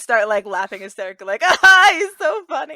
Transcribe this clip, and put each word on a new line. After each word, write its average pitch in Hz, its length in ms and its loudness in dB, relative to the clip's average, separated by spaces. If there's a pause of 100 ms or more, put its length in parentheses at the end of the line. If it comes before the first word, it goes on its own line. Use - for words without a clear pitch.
start, 220 280 -2
like, 208 180 -4
laughing 196 340 -10
hysterically, 190 460 -16
like, 202 180 -6
<laughs> - 180 -4
Ah, 381 320 8
he's 381 240 -4
so 392 300 -4
funny. 302 260 -8